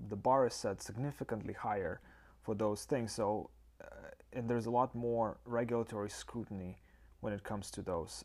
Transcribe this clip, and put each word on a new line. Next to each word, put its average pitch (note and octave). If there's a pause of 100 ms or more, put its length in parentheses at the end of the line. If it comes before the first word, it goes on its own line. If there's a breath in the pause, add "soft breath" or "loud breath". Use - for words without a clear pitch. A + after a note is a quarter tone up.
the G#2
bar B2+
is A2+
set G2
significantly A#2
higher G2+ (400 loud breath)
for A2+
those G#2
things. A#2+
So, G#2 (320)
uh, - (460)
and A#2+
there's A#2
a A#2
lot B2
more A#2
regulatory A#2
scrutiny F#2+ (420 soft breath)
when A2
it G2+
comes G#2
to G2
those, F2